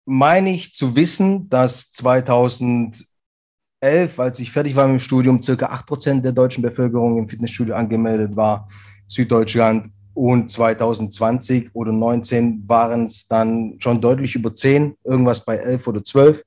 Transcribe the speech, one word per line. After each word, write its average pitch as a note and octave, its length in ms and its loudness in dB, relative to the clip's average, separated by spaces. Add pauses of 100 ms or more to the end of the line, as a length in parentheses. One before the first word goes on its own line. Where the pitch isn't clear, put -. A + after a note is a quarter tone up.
meine D#3 480 2
ich - 180 -10
zu B2 240 -4
wissen, F#3+ 540 0
dass B2+ 420 0
zweitausend, B2 1120 0 (760)
zweitausendelf, D#3+ 340 2
als B2+ 220 -4
ich A#2 100 -10
fertig D3 260 0
war C#3 100 6
mit C3 140 2
dem B2+ 40 -6
Studium, B2+ 380 2
circa C3 240 -2
acht C3+ 200 -10
Prozent C3+ 380 -2
der B2+ 80 -2
deutschen B2+ 300 2
Bevölkerung A#2 560 0
im A2 100 -4
Fitnessstudio A2+ 460 -6
angemeldet A2 600 -2
war, G#2+ 320 0 (380)
Süddeutschland. A2+ 840 0 (260)
Und B2 320 2
zweitausendzwanzig A2+ 1300 -2
oder A2+ 160 -6
neunzehn A#2 800 0
waren's A#2 580 0
dann A2+ 540 -2
schon A#2 200 0
deutlich B2+ 360 0
über A2+ 180 -4
zehn, C#3+ 480 0
irgendwas B2+ 420 0
bei A2+ 120 -2
elf B2+ 320 -4
oder G#2 160 -6
zwölf. D3+ 420 4